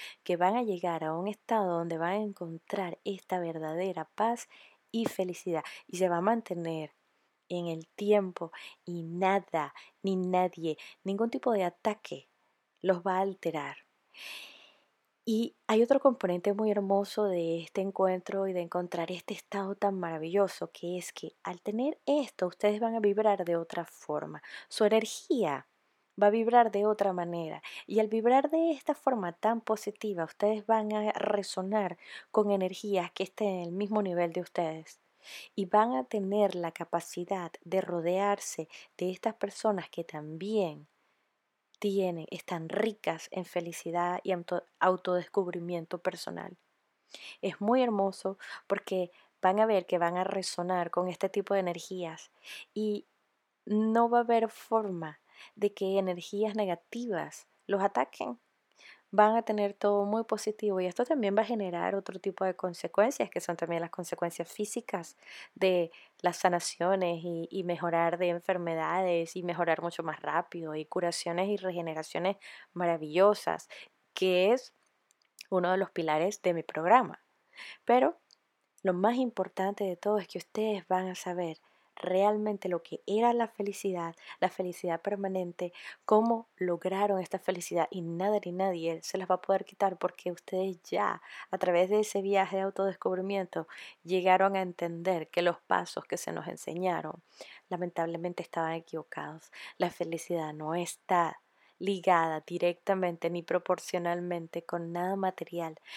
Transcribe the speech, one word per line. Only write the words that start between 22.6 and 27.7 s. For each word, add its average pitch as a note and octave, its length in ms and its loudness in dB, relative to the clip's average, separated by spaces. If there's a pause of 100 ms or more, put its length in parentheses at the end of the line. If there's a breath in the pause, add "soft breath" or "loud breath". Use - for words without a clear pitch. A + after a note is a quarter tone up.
van A3+ 160 0
a A3+ 40 -2
vibrar G3+ 440 4
de E3+ 100 0
otra E3+ 300 -4
forma. D3+ 580 -8 (260 loud breath)
Su - 160 2
energía G#3+ 840 2 (520)
va G3+ 60 8
a G#3 40 8
vibrar A3+ 420 6
de G3+ 140 2
otra G#3+ 260 2
manera. E3+ 500 -6 (240 loud breath)